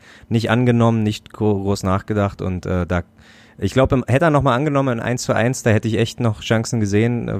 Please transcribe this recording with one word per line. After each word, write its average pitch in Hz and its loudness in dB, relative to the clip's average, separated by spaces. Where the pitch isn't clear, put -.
nicht 113 0
angenommen, 117 2
nicht - -4
gro-, 104 0
groß 98 -2
nachgedacht 98 -2
und, 92 -6
äh, 90 -2
da, 87 -2
ich 95 -2
glaub, 131 2
im, 131 2
hätte 135 2
er 160 4
nochmal 135 2
angenommen 139 0
in - -6
eins 120 -4
zu 127 0
eins, 113 0
da 123 2
hätte 110 2
ich 107 0
echt 113 -2
noch 113 -2
Chancen 113 -2
gesehen, 110 0